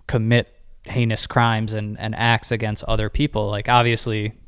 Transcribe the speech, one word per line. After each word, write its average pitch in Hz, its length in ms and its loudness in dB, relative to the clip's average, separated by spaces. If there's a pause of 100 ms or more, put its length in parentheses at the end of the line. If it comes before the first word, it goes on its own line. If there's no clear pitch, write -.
commit 117 440 2 (360)
heinous 113 400 -2
crimes 110 480 0
and, 107 260 -6
and 110 160 -6
acts 117 360 0
against 110 320 -2
other 107 260 0
people. 110 400 -2
Like, 104 200 -4
obviously, 117 640 2 (140)